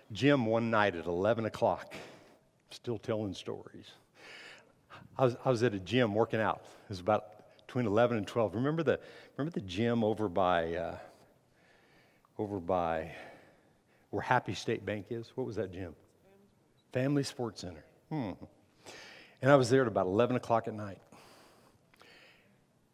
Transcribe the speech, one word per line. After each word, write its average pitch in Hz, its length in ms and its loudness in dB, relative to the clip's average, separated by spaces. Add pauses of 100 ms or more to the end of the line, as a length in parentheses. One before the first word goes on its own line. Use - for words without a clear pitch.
(140)
gym 127 320 4
one 113 260 2
night 104 240 4
at 82 120 -6
eleven 101 360 2
o'clock, 104 500 -2 (760)
still - 280 -8
telling 107 360 -2
stories. - 580 -12 (1300)
I 131 80 4
was, 123 180 2
I 139 60 0
was 117 120 2
at 117 120 2
a 101 60 -2
gym 104 360 2
working 113 240 2
out. 95 240 0 (220)
It - 40 -16
was 92 120 -8
about 104 240 2 (420)
between 123 180 -2
eleven 117 300 4
and 101 100 -2
twelve. 101 300 0
Remember 147 260 -2
the, 120 160 2 (380)
remember 156 240 -4
the 110 60 -10
gym 113 400 0
over 107 240 0
by, 87 460 2
uh, 82 220 -6 (1400)
over 101 220 -4
by 85 520 -2 (960)
where 101 120 -6
Happy - 320 0
State 107 320 -4
Bank 104 240 -6
is? 117 260 -10
What 127 120 -6
was 113 80 -8
that 95 160 -4
gym? 87 240 -10 (960)
Family 139 320 0
Sports 117 380 -8
Center. 85 240 -12 (240)
Hmm. 127 220 -6 (1120)
And 131 100 6
I 147 40 10
was 127 140 6
there 135 140 6
at 120 40 2
about 98 180 2
eleven 113 300 4
o'clock 117 320 2
at 110 60 -6
night. 104 260 -10 (1900)